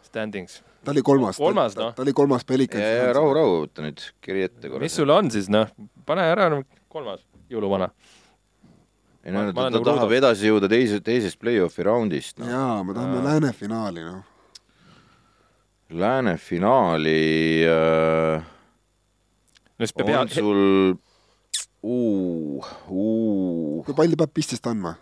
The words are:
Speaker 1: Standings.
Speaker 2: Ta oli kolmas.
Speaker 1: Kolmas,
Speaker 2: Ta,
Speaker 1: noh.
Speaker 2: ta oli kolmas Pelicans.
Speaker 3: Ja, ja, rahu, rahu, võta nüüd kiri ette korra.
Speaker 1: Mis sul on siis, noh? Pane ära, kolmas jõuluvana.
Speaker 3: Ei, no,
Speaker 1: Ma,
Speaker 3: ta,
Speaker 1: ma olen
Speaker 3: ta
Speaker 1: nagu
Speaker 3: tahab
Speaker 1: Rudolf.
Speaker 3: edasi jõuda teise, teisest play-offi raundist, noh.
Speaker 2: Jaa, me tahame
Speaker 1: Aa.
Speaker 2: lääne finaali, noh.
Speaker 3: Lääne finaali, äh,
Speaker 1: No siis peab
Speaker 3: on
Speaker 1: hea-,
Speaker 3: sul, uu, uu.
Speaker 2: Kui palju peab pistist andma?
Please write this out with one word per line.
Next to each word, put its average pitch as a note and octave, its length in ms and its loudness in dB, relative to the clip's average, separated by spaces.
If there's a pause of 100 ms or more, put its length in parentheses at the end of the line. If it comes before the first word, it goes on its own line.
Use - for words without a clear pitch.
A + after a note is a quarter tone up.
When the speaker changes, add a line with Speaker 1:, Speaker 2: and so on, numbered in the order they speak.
Speaker 1:
Standings. G2+ 560 -10 (260)
Speaker 2:
Ta C#3+ 80 -4
oli C#3 80 2
kolmas. B2+ 400 2
Speaker 1:
Kolmas, D3+ 320 2
Speaker 2:
Ta, A2+ 140 -6
Speaker 1:
noh. A#2 100 -10
Speaker 2:
ta C3 80 -6
oli C#3 100 0
kolmas C#3 300 2
Pelicans. C3 380 0
Speaker 3:
Ja, A#2 240 2
ja, - 100 2
rahu, D3 160 4
rahu, B2+ 300 4
võta - 240 -12
nüüd D2 180 -12 (160)
kiri F#2+ 240 -4
ette - 240 -10
korra. C2 160 -6
Speaker 1:
Mis E3 100 -6
sul C#3+ 160 0
on E3+ 220 2
siis, G2+ 160 -4
noh? G#2+ 160 4 (400)
Pane E3 240 -2
ära, F3+ 220 2 (340)
kolmas A2+ 400 -12 (240)
jõuluvana. G2 400 -2 (1400)
Speaker 3:
Ei, F#2 80 -8
no, G2+ 80 -2
Speaker 1:
Ma, G#2 80 -2
Speaker 3:
ta, - 20 -6
Speaker 1:
ma A#2+ 140 -4
olen B2+ 80 -2
Speaker 3:
ta - 20 -2
Speaker 1:
nagu A2+ 80 2
Speaker 3:
tahab A#2+ 220 4
Speaker 1:
Rudolf. G#2 100 2
Speaker 3:
edasi A#2 320 4
jõuda G2+ 240 4
teise, A2 320 2
teisest A2 380 -2
play-offi G2 420 0
raundist, G2+ 560 -2
noh. A#2 80 -10
Speaker 2:
Jaa, B2 300 -4 (100)
me G2 80 -8
tahame B2 240 -4
Speaker 1:
Aa. - 60 -4
Speaker 2:
lääne D3+ 260 2
finaali, G2+ 540 -8
noh. F2+ 160 -14 (1700)
Speaker 3:
Lääne G2+ 480 0
finaali, D#2+ 1300 2
äh, D#2+ 800 2 (1300)
Speaker 1:
No A2+ 100 -4
siis - 80 -8
peab B2 140 -2
Speaker 3:
on C3 240 0
Speaker 1:
hea-, - 0 -
Speaker 3:
sul, G2 640 4 (880)
uu, F#2+ 800 -2 (220)
uu. F#2 1000 -2
Speaker 2:
Kui C3+ 140 -6
palju D#3+ 200 2
peab D#3 160 -2
pistist - 340 -6
andma? G2+ 340 -4